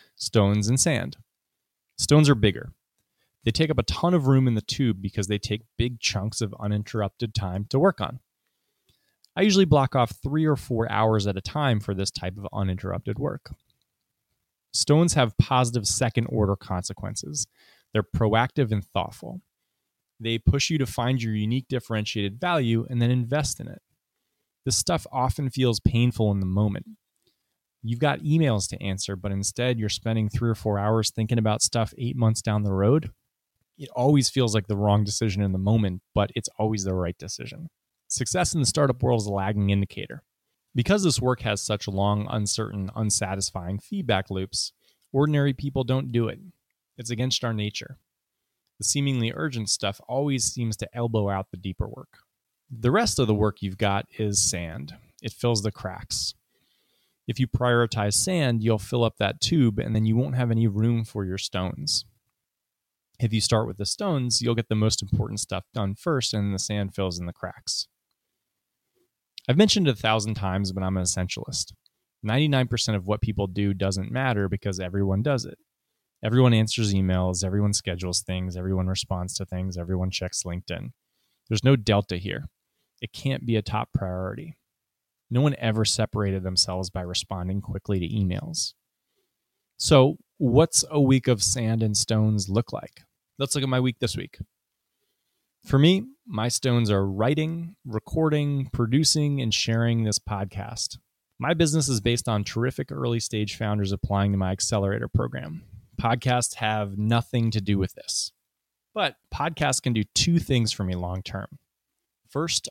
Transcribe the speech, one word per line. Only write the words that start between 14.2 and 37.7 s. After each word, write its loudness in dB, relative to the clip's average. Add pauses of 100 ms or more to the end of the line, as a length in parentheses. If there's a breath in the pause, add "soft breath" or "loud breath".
Stones 4
have 2
positive 2
second-order 0
consequences. -6 (460 soft breath)
They're 2
proactive 0
and 0
thoughtful. -8 (800)
They -2
push 2
you 2
to 0
find -2
your -2
unique -2
differentiated -4
value 0
and 0
then 4
invest -2
in -10
it. -18 (840)
This 0
stuff 0
often 0
feels 2
painful 2
in 0
the -2
moment. 0 (960)
You've -4
got 0
emails 2
to -10
answer, -4
but -6
instead -2
you're -2
spending 0
three 0
or 2
four -2
hours 2
thinking 0
about 2
stuff -2
eight -4
months 4
down 0
the 0
road. 2 (640)
It -16
always 4
feels 2
like 0
the -2
wrong 4
decision 0
in 2
the -2
moment, 2 (120)
but 2
it's -6 (100)
always 0
the -2
right -2
decision. -12 (400)